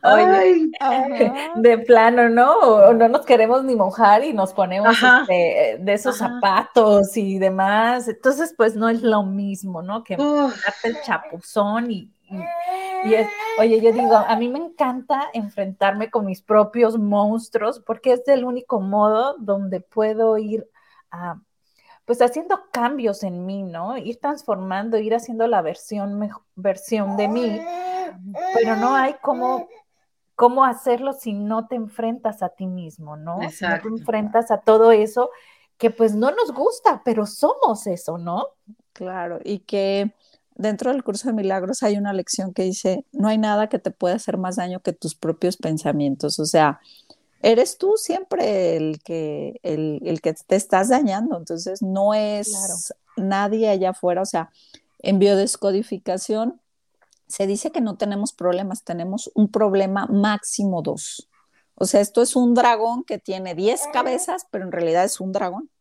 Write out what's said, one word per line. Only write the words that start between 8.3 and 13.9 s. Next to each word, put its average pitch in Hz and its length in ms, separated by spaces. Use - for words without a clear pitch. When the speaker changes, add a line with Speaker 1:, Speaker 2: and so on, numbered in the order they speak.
Speaker 1:
pues, 220 180
no 220 140
es 226 140
lo 214 200
mismo, 196 580
¿no? 208 220
Que - 140
Speaker 2:
Uf. 285 460
Speaker 1:
darte 208 260
el 226 120
chapuzón 208 880
y, 185 200
y, 254 220
y 403 140
es, 440 180
oye, 220 260
yo 226 120